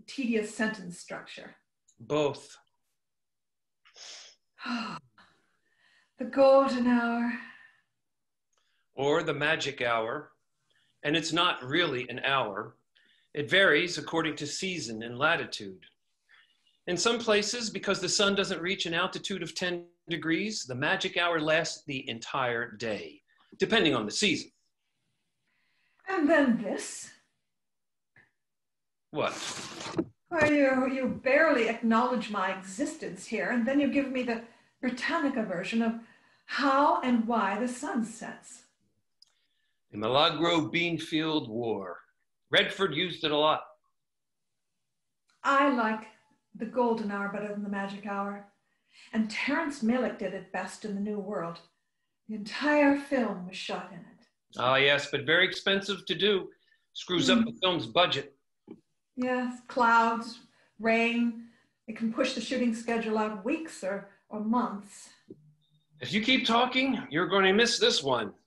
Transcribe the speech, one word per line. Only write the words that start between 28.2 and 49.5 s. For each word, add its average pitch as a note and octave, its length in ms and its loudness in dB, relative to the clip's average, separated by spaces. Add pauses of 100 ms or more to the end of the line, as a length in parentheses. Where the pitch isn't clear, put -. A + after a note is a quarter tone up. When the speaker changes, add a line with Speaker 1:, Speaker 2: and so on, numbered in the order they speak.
Speaker 2:
What? C3 220 -2 (960)
Speaker 1:
Why, D#4 180 2
you, C4+ 460 4
you C4 320 -4
barely C4 440 4
acknowledge A3+ 600 2
my F#3+ 260 -2
existence G3 720 -8
here, G3 240 -2
and A#3 160 0
then C#4 140 2
you C4+ 80 4
give C4 240 0
me B3+ 100 -2
the A3+ 200 -4 (380)
Britannica C4 600 -2
version F#3 380 -2
of A3+ 140 2 (500)
how C#4 560 2
and A#3+ 260 2
why G#3 320 0
the B3 80 -2
sun B3 380 -4
sets. - 600 -12 (1300)
Speaker 2:
The A2 60 -14
Milagro D#3 760 2
Beanfield D#3+ 800 -2
War. G#2+ 520 -4 (500)
Redford F#3+ 440 0
used E3+ 300 -4
it D3 60 -2
a D3 60 2
lot. D3 260 2 (1800)
Speaker 1:
I C#4 320 4
like A3 280 0 (520)
the A#3 120 -8
golden A3 440 0
hour G3+ 220 -4
better G#3 160 -6
than G3+ 140 -8
the G3+ 80 -6
magic G3 360 -6
hour. G3+ 400 -6 (680)
And A3 160 0
Terrence D4+ 520 -2